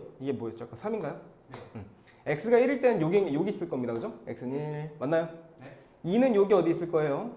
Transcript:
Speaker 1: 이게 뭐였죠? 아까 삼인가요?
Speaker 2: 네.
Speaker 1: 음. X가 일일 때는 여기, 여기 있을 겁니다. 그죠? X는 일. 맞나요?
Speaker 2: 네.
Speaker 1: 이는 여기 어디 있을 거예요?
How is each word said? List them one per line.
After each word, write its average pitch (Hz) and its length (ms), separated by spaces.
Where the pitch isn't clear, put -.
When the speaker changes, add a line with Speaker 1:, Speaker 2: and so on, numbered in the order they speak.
Speaker 1:
이게 135 100
뭐였죠? 117 340
아까 - 120
삼인가요? 190 420
Speaker 2:
네. 131 100
Speaker 1:
음. 104 100
X가 220 340
일일 254 200
때는 226 220
여기, 175 320
여기 175 160
있을 - 180
겁니다. 123 260
그죠? 117 200
X는 127 320
일. 151 420
맞나요? 165 280
Speaker 2:
네. - 180
Speaker 1:
이는 233 300
여기 202 200
어디 170 160
있을 170 220
거예요? 156 460